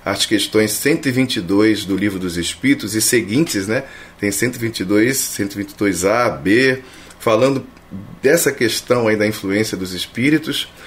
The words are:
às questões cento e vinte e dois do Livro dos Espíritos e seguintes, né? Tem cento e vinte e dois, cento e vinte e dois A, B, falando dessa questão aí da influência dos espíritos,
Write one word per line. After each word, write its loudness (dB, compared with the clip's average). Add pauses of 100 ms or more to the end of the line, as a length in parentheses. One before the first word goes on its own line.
às -2
questões 2
cento 0
e 2
vinte 0
e -2
dois 2
do -2
Livro -2
dos -6
Espíritos -2
e 0
seguintes, 0
né? -2 (340)
Tem 0
cento -2
e -12
vinte -6
e -4
dois, 2
cento -6
e -8
vinte -8
e -20
dois 0
A, 2
B, 2 (400)
falando 2 (580)
dessa 4
questão 0
aí 4
da 2
influência -2
dos -6
espíritos, -2 (180)